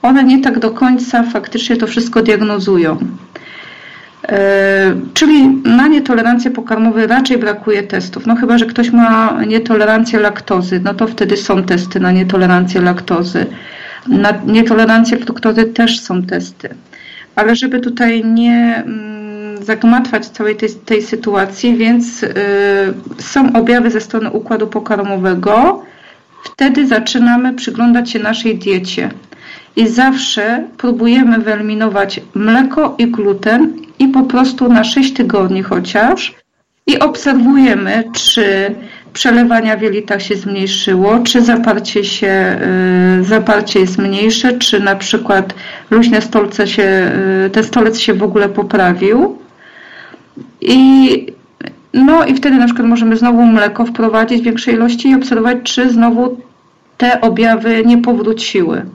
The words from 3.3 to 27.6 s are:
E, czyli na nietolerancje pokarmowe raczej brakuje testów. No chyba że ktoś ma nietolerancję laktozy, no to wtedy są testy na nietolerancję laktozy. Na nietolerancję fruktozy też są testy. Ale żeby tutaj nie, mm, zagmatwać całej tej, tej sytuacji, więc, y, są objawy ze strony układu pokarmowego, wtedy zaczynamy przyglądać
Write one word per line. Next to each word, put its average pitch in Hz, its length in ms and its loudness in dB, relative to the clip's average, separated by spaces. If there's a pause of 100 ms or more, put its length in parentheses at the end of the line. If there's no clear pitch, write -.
E, 196 680 2 (180)
czyli 302 340 4 (180)
na 240 220 4
nietolerancje 240 640 2
pokarmowe 220 560 0
raczej 254 300 2
brakuje 208 460 -2
testów. 185 420 -8
No 233 100 2
chyba 240 220 2
że 233 80 2
ktoś 240 260 -2
ma 226 560 2
nietolerancję 220 720 0
laktozy, 185 640 -2
no 196 100 -4
to 220 140 -2
wtedy 202 300 -2
są 190 260 -2
testy 180 360 -4
na 185 120 0
nietolerancję 180 720 2
laktozy. 180 640 -2 (640)
Na 208 260 2 (120)
nietolerancję 226 720 2
fruktozy 226 460 -2
też 226 360 0
są 180 240 -6
testy. - 460 -8 (680)
Ale 214 200 2
żeby 247 240 -4
tutaj 233 460 -2
nie, 233 600 2
mm, 214 760 -12
zagmatwać 220 640 0
całej 214 300 -4
tej, 214 140 -4
tej 214 320 -4
sytuacji, 214 760 -2
więc, 233 460 0
y, 202 100 -6 (840)
są 262 360 0
objawy 240 380 2
ze 214 100 -2
strony - 300 -6
układu 214 360 -4
pokarmowego, 202 1120 -2 (640)
wtedy 277 440 0
zaczynamy 240 680 0
przyglądać 240 580 0